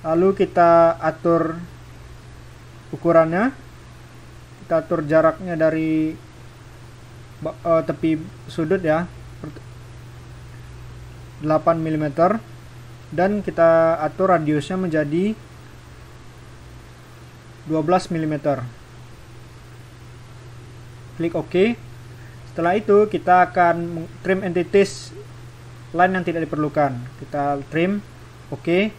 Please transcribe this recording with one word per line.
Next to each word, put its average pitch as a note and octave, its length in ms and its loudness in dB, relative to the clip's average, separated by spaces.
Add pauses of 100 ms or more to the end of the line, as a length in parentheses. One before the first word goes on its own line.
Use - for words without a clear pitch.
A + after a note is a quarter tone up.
Lalu F3+ 320 2
kita E3+ 640 6
atur D#3+ 560 0 (1400)
ukurannya. E3 640 2 (1040)
Kita D#3+ 240 -2
atur E3 160 -2
jaraknya D#3+ 560 2
dari D#3 560 0 (1300)
ba-, D#3 160 -8
eh, E3 320 2
tepi D#3 320 -2 (240)
sudut E3+ 400 -2
ya, D#3+ 240 0 (320)
per-, D3+ 240 -16 (1800)
delapan D#3 400 0
milimeter. D#3+ 560 0 (680)
Dan G3 320 0
kita E3 640 4
atur F#3 320 2
radiusnya D3+ 400 0
menjadi E3+ 560 0 (2250)
dua D#3 160 -2
belas F3+ 320 0
milimeter. D3 560 -2 (2500)
Klik E3 160 -4
OK. F#3 480 0 (720)
Setelah E3+ 240 0
itu G#3 320 4
kita F3+ 400 4
akan E3+ 320 2
meng-, E3+ 320 -8 (160)
trim F#3+ 160 0
entities F3+ 720 0 (800)
line F#3 240 4
yang E3+ 80 -4
tidak D#3+ 240 -4
diperlukan. D3 480 0 (240)
Kita C#3+ 480 -4
trim, F#3 320 -2 (480)
oke. F3+ 480 0